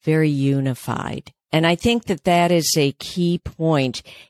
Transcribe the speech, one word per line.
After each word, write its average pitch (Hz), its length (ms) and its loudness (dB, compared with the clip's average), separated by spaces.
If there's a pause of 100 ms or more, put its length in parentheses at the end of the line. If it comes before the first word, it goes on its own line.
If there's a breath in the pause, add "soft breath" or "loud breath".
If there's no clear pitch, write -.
very 156 280 2
unified. 135 1000 -4 (200)
And 160 140 2
I 170 80 4
think 233 320 -2
that 180 180 -4
that 175 260 4
is 165 260 2
a 139 160 2
key 175 460 -4
point 147 640 -2 (280 loud breath)